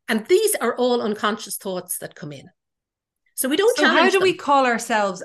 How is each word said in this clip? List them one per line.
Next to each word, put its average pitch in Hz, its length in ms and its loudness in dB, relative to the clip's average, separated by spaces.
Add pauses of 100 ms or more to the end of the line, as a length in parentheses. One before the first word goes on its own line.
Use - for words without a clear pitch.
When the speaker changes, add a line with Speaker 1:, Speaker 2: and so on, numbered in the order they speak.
Speaker 1:
and 220 180 -2
these 415 300 2
are 240 200 -2
all 247 260 0
unconscious 208 540 -4
thoughts 180 420 -8
that - 160 -16
come 147 180 -14
in. 135 160 -20 (880)
So - 140 -4
we 294 80 -2
don't 427 200 2
Speaker 2:
So 392 100 2
how 311 80 2
Speaker 1:
challenge 349 180 4
Speaker 2:
do 381 80 4
we 370 120 2
Speaker 1:
them. - 60 -6
Speaker 2:
call 269 280 2
ourselves 220 580 -2